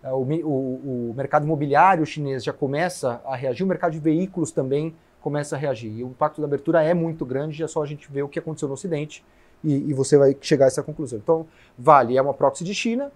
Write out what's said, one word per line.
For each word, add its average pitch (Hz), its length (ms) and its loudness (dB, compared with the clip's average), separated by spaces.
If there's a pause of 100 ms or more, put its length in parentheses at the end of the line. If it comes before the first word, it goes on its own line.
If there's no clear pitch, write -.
É, 131 100 -6
o 131 120 0
mi-, 156 180 0
o, 156 60 -4
o 127 680 -4
mercado 147 280 0
imobiliário 156 600 4
chinês 139 380 -6
já 143 100 -4
começa 139 720 -4
a 131 120 -6
reagir, 131 280 -4
o 190 40 0
mercado 170 240 0
de 160 80 -8
veículos 160 500 0
também 151 440 -2 (280)
começa 147 340 -4
a - 20 -6
reagir. 120 320 -6
E 113 140 -10
o 127 40 -10
impacto 151 320 -4
da 151 60 -2
abertura 151 380 2
é 170 100 2
muito 165 300 -2
grande, 143 360 -6
é 156 60 -4
só 156 160 -4
a 143 40 -4
gente 143 260 -14
ver 139 100 -4
o 143 60 -6
que 156 100 -8
aconteceu 156 300 -6
no 135 60 -6
Ocidente 151 500 -8 (400)
e, 147 260 0
e - 20 0
você 135 240 4
vai 139 240 8
chegar 135 260 4
a - 20 8
essa 135 160 0
conclusão. 131 340 -8
Então, 160 280 0 (300)
Vale 127 400 6
é 135 60 4
uma 139 100 0
proxy 139 300 0
de 185 100 -6
China 247 440 -4